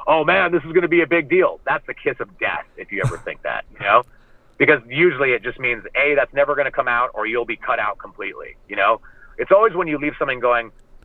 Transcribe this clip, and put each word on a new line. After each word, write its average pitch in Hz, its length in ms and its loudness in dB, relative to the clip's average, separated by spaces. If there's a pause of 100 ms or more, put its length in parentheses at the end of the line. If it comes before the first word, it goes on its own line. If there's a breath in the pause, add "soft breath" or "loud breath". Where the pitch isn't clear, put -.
"Oh 151 200 4
man, 175 260 2
this 170 140 2
is 165 80 -10
gonna 170 160 2
be 170 120 4
a 156 60 2
big 160 220 0
deal." 165 360 2
That's 143 220 -4
the 127 60 -10
kiss - 260 -6
of 101 180 -12
death 98 280 -4 (100)
if 92 160 -16
you 95 120 -4
ever 85 140 -4
think - 260 -12
that, 58 280 -6
you - 80 -20
know? 104 240 4 (540 soft breath)
Because 139 320 4
usually 139 420 0
it 120 100 -2
just 120 160 -8
means, 120 280 -6 (100)
A, 143 200 2
that's 131 180 0
never 143 200 0
gonna 135 180 -2
come 127 180 -2
out, 123 240 0
or 107 120 -6
you'll 117 200 -2
be 117 100 -8
cut 117 240 -4
out 104 180 -4
completely, 98 600 -14 (100)
you 101 80 -12
know? 104 240 2 (380 loud breath)
It's 123 160 -4
always 214 200 6
when 175 140 -2
you 151 100 -2
leave 143 220 -6
something 131 220 -4
going, 120 320 0 (320)